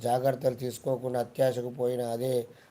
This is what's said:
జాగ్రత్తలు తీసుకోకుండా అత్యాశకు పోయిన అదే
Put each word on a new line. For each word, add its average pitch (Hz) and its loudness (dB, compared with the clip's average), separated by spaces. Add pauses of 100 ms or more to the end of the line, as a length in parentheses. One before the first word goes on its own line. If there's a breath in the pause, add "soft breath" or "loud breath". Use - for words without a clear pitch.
జాగ్రత్తలు 127 2
తీసుకోకుండా 127 -2
అత్యాశకు 123 0
పోయిన 123 -2
అదే 120 -2 (220 loud breath)